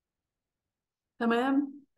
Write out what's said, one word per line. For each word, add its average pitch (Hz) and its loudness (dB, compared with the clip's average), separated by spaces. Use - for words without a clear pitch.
تمام. 254 0